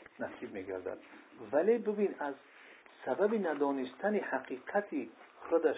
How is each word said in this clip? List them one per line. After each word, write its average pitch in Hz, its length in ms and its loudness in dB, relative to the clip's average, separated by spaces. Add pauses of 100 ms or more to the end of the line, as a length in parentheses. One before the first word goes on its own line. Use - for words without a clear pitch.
(200)
насиб - 340 -8
мегардад. 92 460 -6 (520)
Вале 180 280 6
бубин, 202 400 0
аз 143 160 -4 (680)
сабаби 202 380 2
надонистани 143 840 0 (100)
ҳақиқати - 680 -2 (440)
худаш 160 320 4